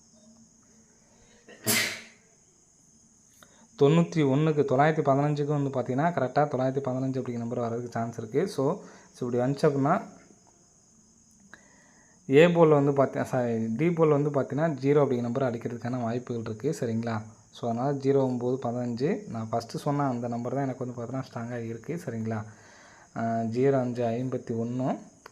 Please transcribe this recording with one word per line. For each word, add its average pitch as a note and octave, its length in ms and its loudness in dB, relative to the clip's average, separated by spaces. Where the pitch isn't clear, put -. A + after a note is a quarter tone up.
தொண்ணூத்தி E3 380 4
ஒண்ணுக்கு, D3+ 360 2
தொள்ளாயிரத்தி D3+ 400 4
பதினஞ்சுக்கு C#3+ 460 2
வந்து C#3 200 -2
பார்த்தீங்கன்னா, B2+ 400 0
கரெக்டா C3 260 0
தொள்ளாயிரத்தி C3 360 0
பதினஞ்சு C3 320 -2
அப்படிங்கிற A#2+ 240 -6
நம்பர் A#2+ 200 -4
வர்றதுக்கு A#2+ 340 -4
சான்ஸ் A#2 240 -6
இருக்கு. C3+ 200 -2
So, C3+ 80 0
so, - 100 -10
இப்படி A#2+ 180 0
வந்துச்சு C#3+ 240 2
அப்படின்னா, C#3 260 2
ஏ D#3+ 60 12
போல் D#3 220 8
வந்து C#3+ 200 2
பாத்தி-, C3 320 0
சாரி, A#2+ 240 0
டி E3 80 2
போல் D3+ 200 4
வந்து D3 180 0
பார்த்தீங்கன்னா, C#3 340 0
ஜீரோ C#3+ 180 6
அப்படிங்கிற A#2+ 280 0
நம்பர் C3 200 0
அடிக்கிறதுக்கான A#2+ 560 -6
வாய்ப்புகள் A#2 440 -4
இருக்கு. B2 200 -4
சரிங்களா? A2+ 340 -4
So, - 140 -12
அதனால C3+ 360 -2
ஜீரோ C3+ 240 4
ஒம்பது B2 260 -2
பதினஞ்சு, A#2+ 420 -2
நான் A2+ 180 -8
ஃபஸ்ட்டு - 360 -6
சொன்ன C#3+ 260 0
அந்த A#2+ 220 -6
நம்பர் A#2+ 220 -4
தான் C#3 100 -2
எனக்கு B2+ 160 -6
வந்து B2 120 -10
பார்த்தீங்கன்னா B2+ 320 -8
ஸ்ட்ராங்கா A#2+ 320 -8
இருக்கு. A#2 220 -8
சரிங்களா? A2 340 -4
ஆ, A2 40 -4
ஜீரோ C3+ 260 4
அஞ்சு B2 200 -2
ஐம்பத்தி B2 400 -4
ஒண்ணும், B2+ 320 -2